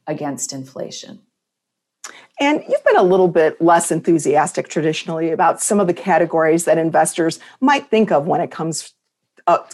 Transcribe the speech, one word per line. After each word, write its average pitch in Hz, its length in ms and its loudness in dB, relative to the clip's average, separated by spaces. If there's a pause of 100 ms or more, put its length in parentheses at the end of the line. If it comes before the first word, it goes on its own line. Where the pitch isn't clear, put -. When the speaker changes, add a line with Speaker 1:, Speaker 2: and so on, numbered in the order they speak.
Speaker 1:
against 147 460 -8
inflation. - 680 -14 (1160)
Speaker 2:
And 285 300 0
you've 571 160 -2
been 466 140 4
a - 40 4
little 185 260 4
bit 160 340 0
less 170 280 4
enthusiastic 151 800 0
traditionally 160 640 -4
about 165 320 0
some 208 180 0
of 190 60 0
the 175 80 0
categories 165 680 0
that 156 120 2
investors 160 640 0 (200)
might 277 280 0
think 220 240 2
of 147 140 0
when 156 160 -2
it - 80 -6
comes, - 420 -8 (540)
uh, 175 140 2 (140)